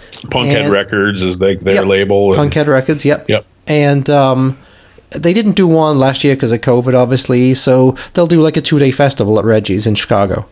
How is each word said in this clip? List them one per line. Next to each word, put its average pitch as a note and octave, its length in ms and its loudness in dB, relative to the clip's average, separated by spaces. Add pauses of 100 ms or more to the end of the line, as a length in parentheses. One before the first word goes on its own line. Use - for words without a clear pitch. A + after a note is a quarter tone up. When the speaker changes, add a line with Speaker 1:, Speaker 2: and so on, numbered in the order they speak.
(320)
Speaker 1:
Punkhead B2 320 0
Speaker 2:
and G2+ 80 0
Speaker 1:
Records G2+ 500 -2
is, F2+ 180 -2
like, F#2+ 200 0
their F#2+ 160 0
Speaker 2:
Yep. G2 100 0
Speaker 1:
label G2 480 2
and C#3+ 180 0
Speaker 2:
Punkhead D3+ 140 0
Records, C#3+ 400 0
yep. C#3+ 240 0
Speaker 1:
Yep. G#2+ 160 -2 (220)
Speaker 2:
And, C#3+ 420 0
um, C3 480 0 (540)
they E3+ 220 -2
didn't G#3 200 0
do F#3+ 140 2
one D#3 320 2
last C3 240 0
year C#3 120 2
'cause B2 160 -2
of A#2 100 -2
covid, B2 340 0
obviously, B2+ 580 2
so C3 420 2 (200)
they'll F3 100 2
do, E3 160 2
like, D#3 160 2
a D#3 40 -2
two-day D3 280 0
festival B2 480 0
at G2+ 80 0
Reggie's G#2+ 400 0
in A2 80 0
Chicago. G2+ 580 -2